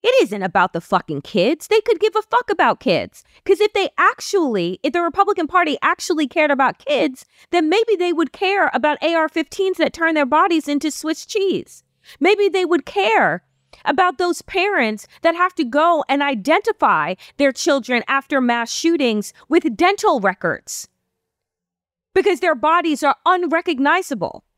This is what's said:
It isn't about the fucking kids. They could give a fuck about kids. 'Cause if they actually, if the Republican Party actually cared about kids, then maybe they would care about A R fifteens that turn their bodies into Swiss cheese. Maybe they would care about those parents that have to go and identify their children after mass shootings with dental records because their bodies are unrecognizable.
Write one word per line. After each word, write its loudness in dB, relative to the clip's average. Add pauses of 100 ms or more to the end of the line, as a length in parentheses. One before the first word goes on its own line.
It 2
isn't -4
about 0
the -4
fucking -4
kids. -2
They 2
could 0
give 0
a 0
fuck -2
about 2
kids. -4 (200)
'Cause 2
if 2
they -2 (100)
actually, 0
if 0
the 0
Republican 0
Party 0
actually -2
cared 0
about 0
kids, -2 (260)
then 2
maybe 2
they -2
would -2
care 0
about -2
A 0
R 0
fifteens -4
that 0
turn -2
their 0
bodies 0
into -2
Swiss -8
cheese. -4 (380)
Maybe 4
they 0
would 0
care 0 (420)
about 0
those -2
parents -2 (140)
that 2
have -2
to -2
go 2
and 0
identify 0 (220)
their 2
children -2
after -2
mass -2
shootings 0 (160)
with 2
dental 2
records -4 (1300)
because 2
their 2
bodies 0
are 2 (100)
unrecognizable. -2 (140)